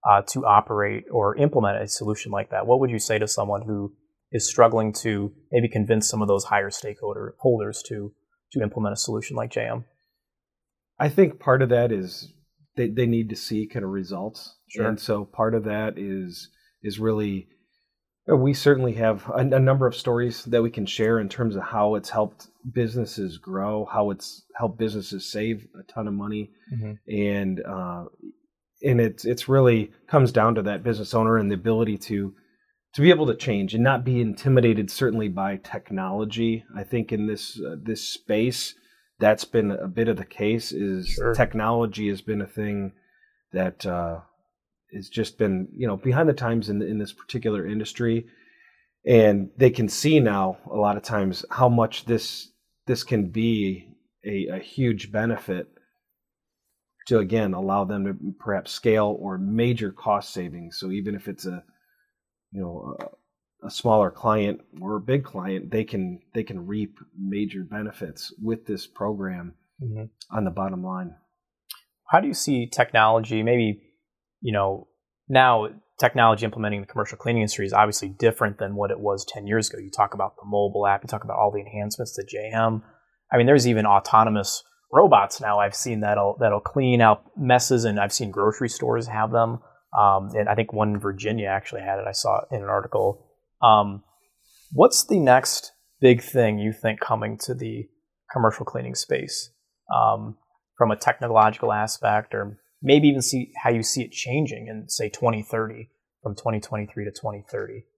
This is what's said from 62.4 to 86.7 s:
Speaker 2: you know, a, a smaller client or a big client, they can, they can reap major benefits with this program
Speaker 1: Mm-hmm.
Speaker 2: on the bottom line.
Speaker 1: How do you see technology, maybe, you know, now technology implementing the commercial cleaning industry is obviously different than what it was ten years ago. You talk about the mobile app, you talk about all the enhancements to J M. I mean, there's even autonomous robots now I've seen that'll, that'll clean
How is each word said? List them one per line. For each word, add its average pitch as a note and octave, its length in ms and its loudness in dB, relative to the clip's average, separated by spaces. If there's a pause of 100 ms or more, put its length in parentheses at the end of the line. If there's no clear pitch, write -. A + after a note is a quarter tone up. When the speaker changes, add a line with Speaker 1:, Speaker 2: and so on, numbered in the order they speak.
Speaker 2:
you G2 100 -10
know, E2+ 380 -10
a, - 680 -20
a - 40 -12
smaller G#2+ 400 4
client G#2+ 500 0 (200)
or G2+ 160 -6
a F#2+ 40 -6
big C3 220 -2
client, F#2 480 -8
they A2 120 -2
can, F#2 360 -8 (140)
they A2 100 -4
can F#2 240 -12
reap G#2 300 -6 (200)
major G2 460 -6
benefits G#2 800 -12
with A2+ 240 -6
this G2 220 -8
program F#2+ 680 -8 (280)
Speaker 1:
Mm-hmm. A2 520 -12
Speaker 2:
on G#2+ 80 -2
the F#2 80 -4
bottom F#2+ 320 -6
line. F#2 320 -10 (960)
Speaker 1:
How F3 80 6
do G#3+ 80 -2
you C4+ 60 -4
see B2 340 -2
technology, A2+ 760 2
maybe, A2+ 380 2 (600)
you A#2 100 -6
know, G2 360 -2 (420)
now B2+ 380 4 (320)
technology A2+ 460 4
implementing G#2 360 -4
the G2 60 -14
commercial - 300 -8
cleaning A#2 240 0
industry G#2 240 -2
is G2 80 -4
obviously G#2 360 2
different A2 480 0
than G2+ 180 -6
what G2+ 160 -2
it G2 80 -4
was G2+ 260 -2
ten G#2 220 -12
years G#2+ 220 0
ago. G2+ 100 -12
You G2 120 -16
talk G2+ 220 0
about F#2+ 240 -6
the - 80 -20
mobile G2+ 420 0
app, G2 160 0
you G#2 40 -16
talk G#2+ 180 -8
about A2 120 -4
all G#2 140 2
the G2+ 80 -4
enhancements G#2 560 -8
to G2+ 100 -10
J G#2+ 280 -10
M. A2+ 300 0 (480)
I B2 60 4
mean, A#2+ 80 6
there's C3 220 8
even A2 180 2
autonomous G#2 800 4 (280)
robots B2+ 480 6
now G#2 200 0
I've G2+ 160 0
seen A2+ 240 -4
that'll, G2+ 400 0
that'll G#2 220 2
clean B2+ 400 2